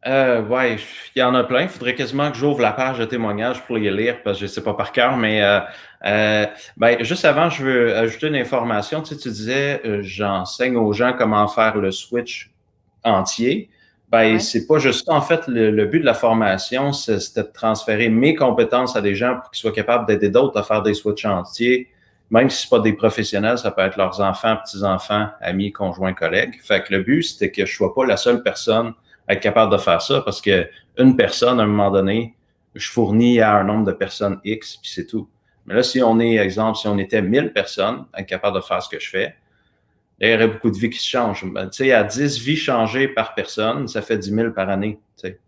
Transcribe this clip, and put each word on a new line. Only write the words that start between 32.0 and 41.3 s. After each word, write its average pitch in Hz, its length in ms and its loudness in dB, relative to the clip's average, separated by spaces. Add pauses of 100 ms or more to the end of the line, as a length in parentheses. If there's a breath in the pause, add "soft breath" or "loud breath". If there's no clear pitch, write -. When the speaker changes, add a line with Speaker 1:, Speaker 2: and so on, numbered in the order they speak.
Speaker 1:
je - 160 -10
fournis 117 500 4
à 107 140 6
un 98 100 4
nombre 107 220 0
de 98 60 0
personnes 95 520 -4
X, 110 320 -8
puis - 180 -16
c'est - 120 -10
tout. 107 220 -8 (380)
Mais 92 80 -8
là, 120 80 4
si 127 200 0
on 113 180 4
est, 117 160 2
exemple, 107 400 0
si - 120 -8
on 101 100 0
était 98 240 -2
mille 135 300 0
personnes 104 600 -4
à - 80 -12
être 95 80 -10
capable 98 280 -4
de 92 60 -4
faire 90 200 -4
ce - 60 -12
que - 120 -12
je - 80 -12
fais, - 260 -6 (840)
là, 107 80 2
il - 20 4
y 117 40 4
aurait 113 140 4
beaucoup 107 220 -2
de 95 60 -4
vies 117 140 -2
qui - 80 -12
se - 100 -6
changent. 113 380 -4